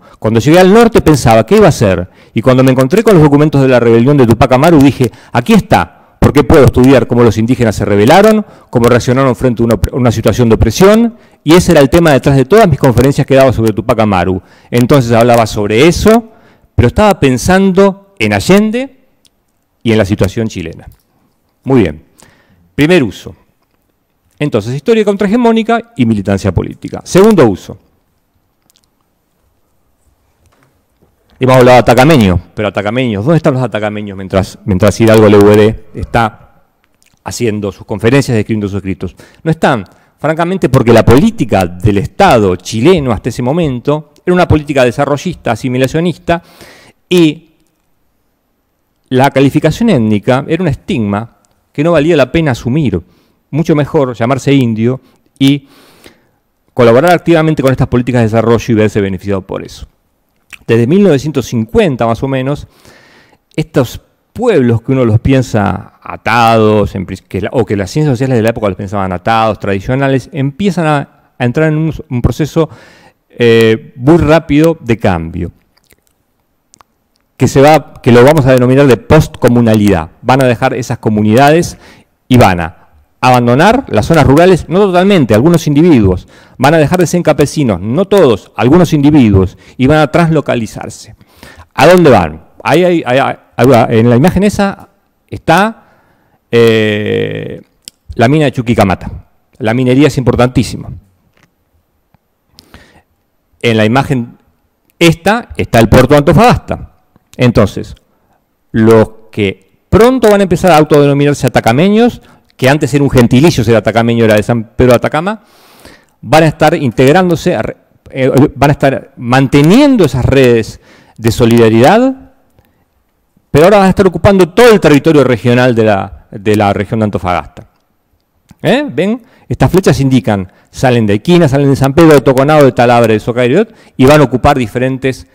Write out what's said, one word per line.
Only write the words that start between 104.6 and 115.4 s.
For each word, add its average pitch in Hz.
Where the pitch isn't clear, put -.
esta 185
está 113
el 113
puerto 127
de 147
Antofagasta. 170
Entonces, -
los 110
que -
pronto 233
van 202
a 202
empezar 180
a 151
autodenominarse 143
atacameños, 196
que 127
antes 147
era 143
un 135
gentilicio 127
ser 110
atacameño, 117
era 107
de 107
San 113
Pedro 127
de 117
Atacama, 160